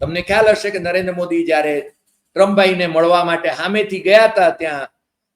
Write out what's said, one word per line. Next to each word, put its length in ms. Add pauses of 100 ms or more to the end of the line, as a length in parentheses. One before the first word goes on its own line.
તમને 220
ખ્યાલ 260
હશે 220
કે 80
નરેન્દ્ર 340
મોદી 340
જ્યારે 460 (420)
ટ્રમ્પભાઈને 520
મળવા 380
માટે 240
સામેથી 520
ગયા 240
હતા 260
ત્યાં, 380 (480)